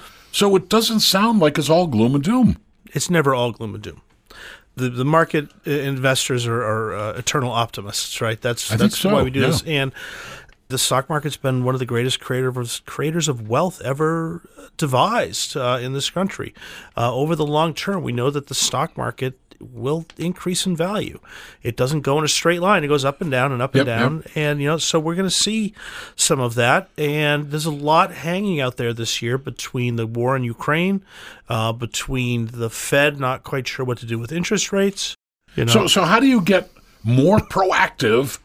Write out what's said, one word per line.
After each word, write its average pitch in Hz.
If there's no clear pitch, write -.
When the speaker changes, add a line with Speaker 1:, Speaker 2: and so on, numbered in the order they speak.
Speaker 1:
so 202
it 175
doesn't 220
sound 214
like 151
it's 143
all 170
gloom 120
and 143
doom. 220
Speaker 2:
It's 143
never 147
all 120
gloom 107
and 104
doom. 85
The, 127
the 123
market, 156
uh, 156
investors 135
are, 117
are, 110
uh, 104
eternal 123
optimists, 110
right? 113
That's, -
Speaker 1:
I 110
think 208
Speaker 2:
that's -
why -
Speaker 1:
so, 131
Speaker 2:
we 127
do 135
Speaker 1:
yeah. -
Speaker 2:
this. -
And 139
the 131
stock 131
market's 147
been 127
one 127
of 127
the 131
greatest 123
creator 127
of, 123
creators 156
of 117
wealth 147
ever 165
devised, 147
uh, 127
in 127
this 139
country. -
Uh, 117
over 147
the 151
long 151
term, 196
we 123
know 120
that 143
the 131
stock -
market 127
will 139
increase 175
in 185
value. 180
It 117
doesn't 139
go 139
in 156
a -
straight 170
line. 185
It 143
goes 139
up 139
and 160
down 131
and 120
up 131
and 139
Speaker 1:
Yep, -
yep. 117
Speaker 2:
down. 147
And, 147
you 143
know, 156
so 160
we're 165
gonna 190
see 214
some 139
of 117
that. 131
And 147
there's 151
a 160
lot 156
hanging 175
out 127
there 120
this 113
year 120
between 123
the 113
war 120
in 127
Ukraine, 170
uh, 113
between 120
the 117
Fed 143
not 127
quite 135
sure -
what 123
to 117
do 113
with 120
interest 175
rates. 196
You -
know? 117
Speaker 1:
So, 202
so 185
how 190
do 269
you 247
get 185
more 135
proactive 139